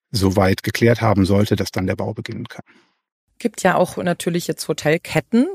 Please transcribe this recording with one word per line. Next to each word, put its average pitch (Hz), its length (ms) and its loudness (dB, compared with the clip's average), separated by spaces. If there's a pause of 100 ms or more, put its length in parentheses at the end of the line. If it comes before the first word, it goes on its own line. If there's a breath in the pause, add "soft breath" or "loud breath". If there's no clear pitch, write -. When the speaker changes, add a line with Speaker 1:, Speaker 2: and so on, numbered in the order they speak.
(100)
Speaker 1:
so 95 260 0
weit 95 260 2
geklärt 117 380 2
haben 101 240 4
sollte, 101 320 2
dass 92 140 -4
dann 95 160 -4
der 95 100 -2
Bau 104 160 -6
beginnen - 360 -10
kann. - 160 -18 (720 soft breath)
Speaker 2:
Gibt - 240 -6
ja 180 140 4
auch - 200 0
natürlich 175 520 -2
jetzt - 180 -6
Hotelketten. 165 880 0